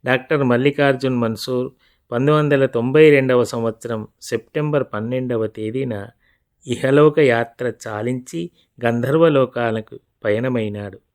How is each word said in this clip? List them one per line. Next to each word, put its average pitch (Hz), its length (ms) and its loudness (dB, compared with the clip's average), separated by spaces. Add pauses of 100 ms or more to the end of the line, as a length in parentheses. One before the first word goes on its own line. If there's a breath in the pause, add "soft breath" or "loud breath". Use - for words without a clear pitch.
డాక్టర్ 131 380 0
మల్లికార్జున్ 131 720 0
మన్సూర్ 123 580 -4 (380)
పంతొమ్మిది 131 200 0
వందల 147 340 2
తొంభై 131 440 4
రెండవ 131 340 4
సంవత్సరం 113 640 -6 (140)
సెప్టెంబర్ 147 640 -4 (100)
పన్నెండవ 117 540 -4
తేదీన 110 600 -8 (600)
ఇహలోక 143 520 4
యాత్ర 120 540 0 (140)
చాలించి 123 640 -6 (360)
గంధర్వలోకాలకు 120 1120 0 (260)
పయనమైనాడు. 107 760 -4 (160)